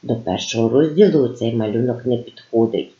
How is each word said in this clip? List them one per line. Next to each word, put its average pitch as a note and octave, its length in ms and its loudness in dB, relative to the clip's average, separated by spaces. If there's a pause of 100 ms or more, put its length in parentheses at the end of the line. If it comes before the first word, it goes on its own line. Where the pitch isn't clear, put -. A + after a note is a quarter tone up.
До A#2 140 -2
першого A2+ 520 -2
розділу D3+ 600 4
цей A#2 260 -4
малюнок A#2 520 -2
не B2 100 0
підходить. - 840 -2